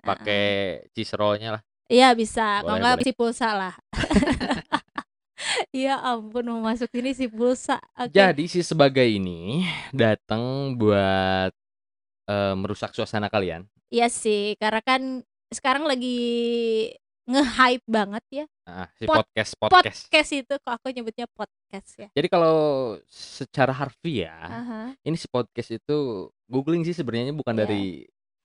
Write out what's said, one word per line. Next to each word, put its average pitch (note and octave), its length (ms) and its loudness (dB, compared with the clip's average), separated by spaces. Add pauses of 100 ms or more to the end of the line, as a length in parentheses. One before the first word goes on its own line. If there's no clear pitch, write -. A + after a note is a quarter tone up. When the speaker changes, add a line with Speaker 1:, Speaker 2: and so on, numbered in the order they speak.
Speaker 1:
Pakai G2+ 420 0 (320)
Speaker 2:
Heeh. - 140 -20
Speaker 1:
cheese A2 240 -6
roll-nya G#2 360 0
lah. A2 100 -6 (240)
Speaker 2:
Iya, B3 280 6
bisa. A3 480 0
Kalau - 80 -4
Speaker 1:
Boleh, G#3+ 140 -2
Speaker 2:
nggak, B3 120 4
Speaker 1:
boleh. B3 120 -2
Speaker 2:
si B3+ 40 0
pulsa A#3 400 -2
lah. F#3+ 220 -4 (160)
<laughs> C4+ 640 2 (1160)
Ya C4+ 300 -2
ampun, A#3 460 -4
mau A#3 180 -4
masuk A3+ 240 -2
sini B3 240 -4
si B3+ 160 -4
pulsa. B3 480 0 (200)
Oke. A#3+ 200 -6
Speaker 1:
Jadi F3 320 6
si F3+ 140 0
sebagai C#3 420 4
ini G2 560 0 (300)
datang A2+ 520 2 (320)
buat, F#2+ 760 2 (760)
eh, G2+ 280 0
merusak G2 400 -6
suasana G#2+ 340 -4
kalian. F#2 400 -2 (200)
Speaker 2:
Iya A#3 200 2
sih, G#3 480 -2
karena G#3+ 240 -2
kan C4 220 0 (480)
sekarang C4+ 340 -2
lagi B3+ 340 -2 (1080)
nge-hype B3+ 600 2
banget G#3+ 380 -2 (100)
ya. D4 120 -6 (180)
Speaker 1:
Ah, - 300 -12
si - 100 -10
Speaker 2:
Pod-, A2 180 4
Speaker 1:
podcast, - 360 -4
podcast. A2 480 4
Speaker 2:
podcast D4+ 280 2
itu, C#4 220 -4
kok C4 180 -6
aku A#3 160 -8
nyebutnya A#3+ 380 -8
podcast - 680 -14
ya. G#3 120 -16
Speaker 1:
Jadi D#3+ 180 0
kalau E3 280 6 (500)
secara - 680 -2
harfiah, B2 640 -6
Speaker 2:
Aha. A3+ 420 -10 (200)
Speaker 1:
ini D#3+ 140 -4
si - 120 -10
podcast A#2+ 460 -4
itu D3 240 -4 (480)
googling C#3+ 380 0
sih E3+ 100 -2
sebenarnya B2+ 380 -4
bukan C#3+ 220 -4
Speaker 2:
Iya. A2 60 0
Speaker 1:
dari G#2 240 0 (600)